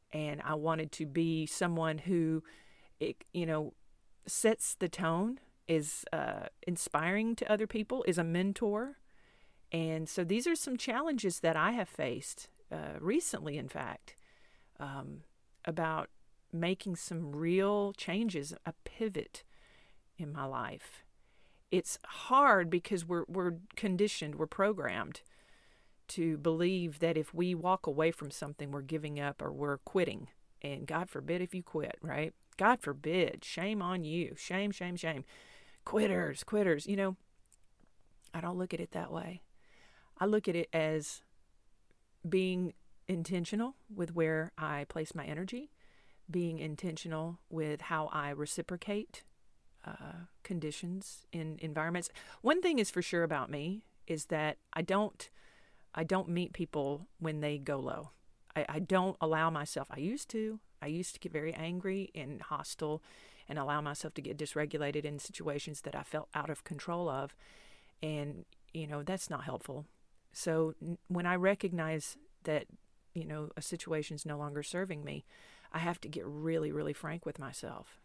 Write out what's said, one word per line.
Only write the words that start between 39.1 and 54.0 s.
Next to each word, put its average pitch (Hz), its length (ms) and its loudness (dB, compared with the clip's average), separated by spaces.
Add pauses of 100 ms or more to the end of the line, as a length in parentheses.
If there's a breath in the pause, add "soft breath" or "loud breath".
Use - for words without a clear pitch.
way. 175 300 -8 (760 soft breath)
I 185 80 2
look 214 220 4
at 170 80 2
it 170 180 2
as 156 480 0 (1080)
being 185 460 2 (340)
intentional 185 680 -2 (180)
with 175 200 -2
where 160 440 2
I 147 320 -2
place 156 260 -4
my 151 80 -4
energy, 190 480 -6 (580 soft breath)
being 170 300 0
intentional 160 800 -4 (100)
with 151 320 -2
how 156 300 -2
I 143 200 -2
reciprocate, 180 920 -4 (640)
uh, 170 400 -10 (180)
conditions 175 880 -6
in 156 300 -4
environments. 160 480 0 (320 loud breath)
One 320 200 6
thing 339 180 6
is 208 120 4
for 180 100 2
sure 170 220 2
about 151 260 0
me 160 340 -4 (220)